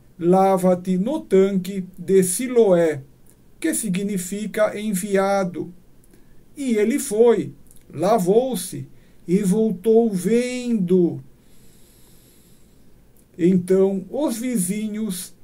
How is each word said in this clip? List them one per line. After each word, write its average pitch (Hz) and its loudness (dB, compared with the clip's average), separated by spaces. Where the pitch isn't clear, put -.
lava-te 185 2
no 247 -2
tanque 190 0
de 190 2
Siloé", 185 2
que 320 -2
significa 202 -4
enviado. 196 -2
E 254 -2
ele 220 0
foi, 214 2
lavou-se 190 0
e 190 2
voltou 220 2
vendo. 190 0
Então 190 2
os 262 -4
vizinhos 214 -6